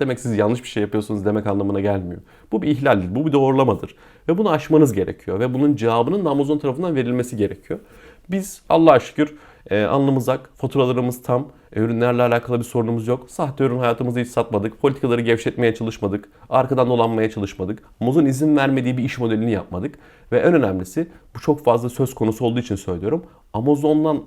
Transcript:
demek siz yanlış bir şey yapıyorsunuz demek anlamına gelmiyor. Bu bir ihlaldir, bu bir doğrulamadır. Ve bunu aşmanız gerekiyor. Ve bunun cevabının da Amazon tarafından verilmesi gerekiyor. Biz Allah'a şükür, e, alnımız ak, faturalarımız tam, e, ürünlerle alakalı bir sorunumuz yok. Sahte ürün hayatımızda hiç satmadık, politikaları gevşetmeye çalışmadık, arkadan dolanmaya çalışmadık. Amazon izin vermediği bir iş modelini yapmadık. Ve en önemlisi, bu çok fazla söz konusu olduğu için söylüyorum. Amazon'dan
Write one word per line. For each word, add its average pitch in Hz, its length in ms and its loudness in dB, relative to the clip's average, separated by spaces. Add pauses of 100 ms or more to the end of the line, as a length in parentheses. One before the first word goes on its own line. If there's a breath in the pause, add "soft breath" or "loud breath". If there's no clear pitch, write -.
demek 131 200 -2
siz 117 160 -2
yanlış 110 260 2
bir - 60 -16
şey - 120 -4
yapıyorsunuz 104 440 -4
demek 104 220 0
anlamına 101 340 -2
gelmiyor. 98 400 -2 (320 soft breath)
Bu 214 100 -2
bir - 60 -2
ihlaldir, 123 460 2
bu 147 120 -2
bir 156 60 -2
doğrulamadır. 131 640 2 (320 soft breath)
Ve 170 100 2
bunu 214 120 0
aşmanız 151 420 4
gerekiyor. 95 480 -4
Ve 127 140 -2
bunun 143 220 2
cevabının 117 480 2
da 156 60 2
Amazon 143 280 0
tarafından 151 360 -2
verilmesi 123 420 -2
gerekiyor. - 440 -4 (500 loud breath)
Biz 190 380 -6
Allah'a 160 320 6
şükür, - 340 -4 (360 loud breath)
e, 104 140 2
alnımız 131 440 0
ak, 131 260 -4
faturalarımız 123 680 0
tam, 135 260 -2 (240 loud breath)
e, 104 80 -4
ürünlerle 120 420 2
alakalı 120 360 0
bir 117 60 -4
sorunumuz 113 440 -2
yok. 123 220 -4
Sahte 139 340 -4
ürün 123 140 0
hayatımızda 123 420 0
hiç 120 80 -4
satmadık, 110 520 -2
politikaları 135 400 0
gevşetmeye 117 540 0
çalışmadık, 107 540 -4 (220 soft breath)
arkadan 127 380 2
dolanmaya 113 420 2
çalışmadık. 101 520 -6 (180 soft breath)
Amazon 135 240 2
izin 143 320 2
vermediği 135 420 0
bir 117 60 -2
iş 113 140 -6
modelini 113 320 0
yapmadık. 98 480 -6 (340 soft breath)
Ve 120 60 2
en 175 160 4
önemlisi, 113 540 0 (280 loud breath)
bu - 40 -12
çok 147 240 -2
fazla 120 240 2
söz 123 260 -4
konusu 110 300 -2
olduğu 117 160 0
için 104 160 -4
söylüyorum. 95 480 -4 (280 loud breath)
Amazon'dan 147 760 0